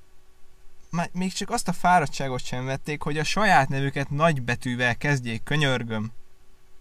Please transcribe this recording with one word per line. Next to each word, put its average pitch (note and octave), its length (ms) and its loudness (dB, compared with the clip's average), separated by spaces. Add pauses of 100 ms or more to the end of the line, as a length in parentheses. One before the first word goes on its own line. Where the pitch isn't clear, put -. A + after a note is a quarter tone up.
(920)
má-, E3 200 -2
még F#3 200 -4
csak - 160 -6
azt A#3+ 180 -2
a F3+ 60 0
fáradtságot C#3+ 720 2
sem B2+ 200 -4
vették, C3+ 360 -4
hogy D3+ 160 -2
a D#3 60 0
saját E3+ 460 4
nevüket C#3 400 -2
nagybetűvel B2+ 880 0
kezdjék, B2 460 -2
könyörgöm. A#2 680 0 (680)